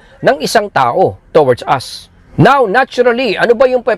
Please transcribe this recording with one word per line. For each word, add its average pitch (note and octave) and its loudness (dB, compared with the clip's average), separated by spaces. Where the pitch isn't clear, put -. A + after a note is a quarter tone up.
ng A#3 0
isang G#3+ -2
tao C3+ -2
towards C#3+ 2
us. - -6
Now, B3 2
naturally, B3 -2
ano G#3+ 2
ba B3+ 2
yung B3 -2
pe-, A3+ 0